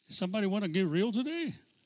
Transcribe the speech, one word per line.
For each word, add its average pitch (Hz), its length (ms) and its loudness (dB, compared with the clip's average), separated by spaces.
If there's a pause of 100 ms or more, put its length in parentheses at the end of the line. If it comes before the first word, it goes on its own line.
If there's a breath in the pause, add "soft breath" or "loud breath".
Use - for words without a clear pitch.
Somebody 196 380 0
wanna 196 240 0
get 180 180 2
real 180 240 2
today? 277 420 -2 (320)